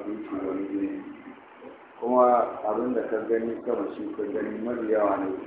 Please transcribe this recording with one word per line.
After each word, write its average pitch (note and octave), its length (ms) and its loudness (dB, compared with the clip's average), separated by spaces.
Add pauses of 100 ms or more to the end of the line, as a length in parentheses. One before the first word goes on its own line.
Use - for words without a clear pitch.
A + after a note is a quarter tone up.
dutse G#2 320 -6
wani F#2+ 340 -4
gini. - 340 -4 (920)
Kuma B2 520 6 (140)
abin A2+ 320 0
da A2+ 160 0
ka A2 160 -2
gani A2+ 380 0
sama A2 300 -2
shi G#2+ 220 -8
ka A2 80 -4
gani G#2 380 -4
mafi A2+ 300 -2
yawa G#2 260 4
ne F#2+ 160 -2 (140)